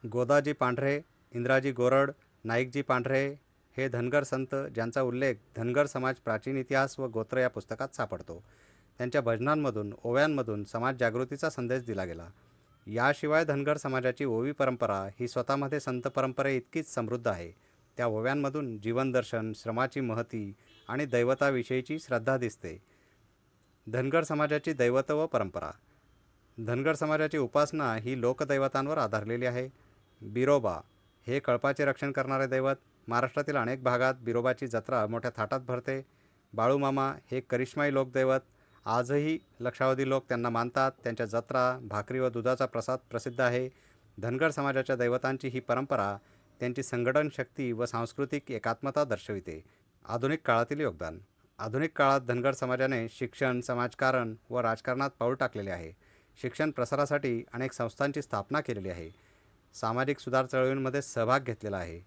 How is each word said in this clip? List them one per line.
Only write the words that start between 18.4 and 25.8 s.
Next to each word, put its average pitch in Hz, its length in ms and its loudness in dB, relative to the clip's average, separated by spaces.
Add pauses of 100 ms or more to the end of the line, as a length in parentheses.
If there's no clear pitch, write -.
जीवनदर्शन, 117 720 0
श्रमाची 123 460 -2
महती 113 520 -4 (360)
आणि 135 180 -2
दैवताविषयीची 127 920 2
श्रद्धा 127 380 0
दिसते. 104 460 -6 (1080)
धनगर 139 360 2
समाजाची 151 480 0
दैवत 127 380 4
व 151 160 2
परंपरा. 90 440 -2 (880)